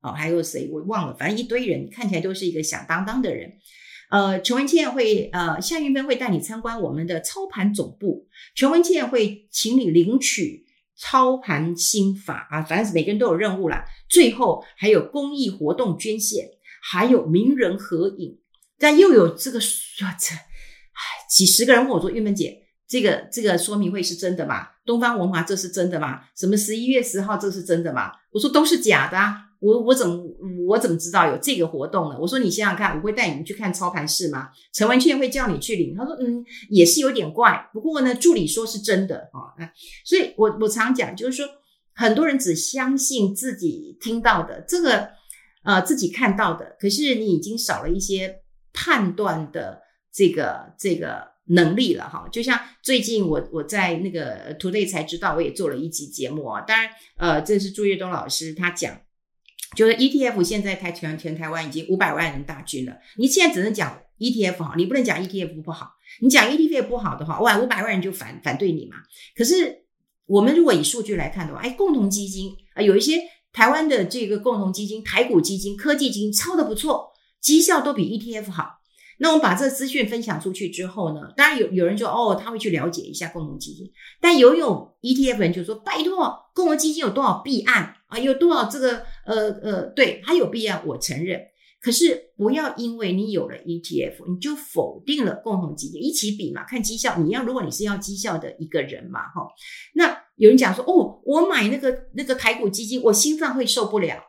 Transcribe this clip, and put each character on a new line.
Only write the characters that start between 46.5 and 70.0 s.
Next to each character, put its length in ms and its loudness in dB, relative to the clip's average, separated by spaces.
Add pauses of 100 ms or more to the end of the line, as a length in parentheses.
的， 260 -14
可 100 0
是 260 0
你 180 0
已 80 0
经 160 -8
少 260 -4
了 60 -4
一 100 0
些 400 -4 (320)
判 420 0
断 380 -4
的 300 -12 (280)
这 200 4
个， 500 -4
这 160 -2
个 360 -10 (180)
能 260 6
力 200 0
了 140 -10
哈。 220 -14
就 100 -6
像 180 0 (220)
最 180 2
近 280 0
我， 240 -2
我 120 -6
在 340 -2
那 120 -4
个 480 -8
Today 320 -2
才 140 -4
知 140 -8
道， 180 -2
我 60 0
也 100 -2
做 180 -2
了 80 -4
一 120 -6
集 180 -10
节 220 -8
目 160 -8
啊。 160 -8
当 160 0
然， 120 0 (280)
呃， 240 0
这 180 2
是 120 -6
朱 140 -4
越 100 2
东 140 -8
老 180 -6
师 260 -8
他 180 -4
讲， 280 -8 (760)
就 100 6
是 100 6
E 140 4
T 160 2
F 180 0
现 200 -2
在 120 -4
台-， 180 -8
全， 240 -8
全 180 -8
台 140 -8
湾 180 -6
已 40 -10
经 180 -8
五 80 2
百 160 0
万 180 -2
人 120 -8
大 200 -12
军 220 -8
了。 120 -14 (200)
你 100 2
现 200 4
在 60 2
只 100 -2
能 100 -2
讲 280 -6 (160)
E 140 -4
T 140 0
F 180 -4
好， 120 -8
你 100 2
不 80 -4
能 100 2
讲 200 -2
E 40 -6
T 160 -6
F 180 -10
不 100 -12
好。 200 -14 (300)
你 80 6
讲 220 6
E 60 0
T 180 4
F 120 0
不 100 -4
好 180 -4
的 100 -8
话， 140 -6
哇， 200 4
五 80 2
百 160 -2
万 80 -4
人 100 -2
就 100 -4
反-， 320 -14
反 140 -4
对 140 0
你 160 -6
嘛。 100 -18 (380)
可 80 2
是 420 0 (400)